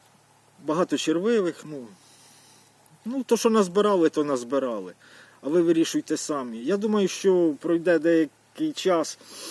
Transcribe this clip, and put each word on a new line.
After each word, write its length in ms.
багато 340
червивих, 680
ну. 220
Ну, 200
то, 120
що 140
назбирали, 580
то 160
назбирали. 680
А 60
ви 140
вирішуйте 540
самі. 420
Я 180
думаю, 320
що 520
пройде 380
деякий 760
час, 460